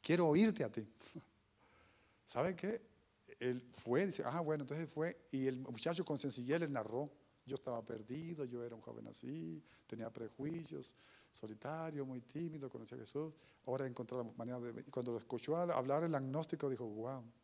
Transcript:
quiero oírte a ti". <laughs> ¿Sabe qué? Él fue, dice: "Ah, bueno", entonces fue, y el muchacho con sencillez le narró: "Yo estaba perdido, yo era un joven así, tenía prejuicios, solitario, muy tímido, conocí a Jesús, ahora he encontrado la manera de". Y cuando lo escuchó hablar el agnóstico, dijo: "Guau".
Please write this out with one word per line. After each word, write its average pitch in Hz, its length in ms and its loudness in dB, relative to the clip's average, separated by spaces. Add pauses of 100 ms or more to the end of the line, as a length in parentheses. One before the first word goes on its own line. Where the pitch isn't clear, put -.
quiero 170 260 6
oírte 165 380 8
a 104 80 -2
ti". 107 160 -4 (260)
<laughs> - 1120 -20
¿Sabe 170 300 2
qué? 214 360 -4 (500)
Él 123 180 2
fue, 123 460 2
dice: - 180 0
"Ah, 147 160 2
bueno", 151 220 2
entonces 147 260 -2
fue, - 440 -2
y 135 160 4
el 131 100 0
muchacho 160 460 0
con 151 120 0
sencillez 131 440 2
le 165 80 2
narró: 123 420 0 (340)
"Yo 131 120 -4
estaba 117 280 -2
perdido, 135 600 -4
yo 120 180 -4
era 117 140 -6
un 110 40 -14
joven 113 280 -10
así, 156 540 -6 (240)
tenía 113 240 -6
prejuicios, 143 840 -6 (380)
solitario, 143 760 -4
muy 127 140 -6
tímido, 151 500 -6
conocí 117 240 -10
a 131 40 -8
Jesús, 151 360 -4 (320)
ahora 131 180 2
he 131 40 0
encontrado 123 340 -2
la 113 140 -4
manera 120 240 -4
de". 117 220 -6
Y - 80 -14
cuando 123 200 0
lo 117 80 2
escuchó 127 380 0
hablar 156 480 4
el 165 100 4
agnóstico, 143 560 0
dijo: 123 140 -2
"Guau". 117 400 -4 (200)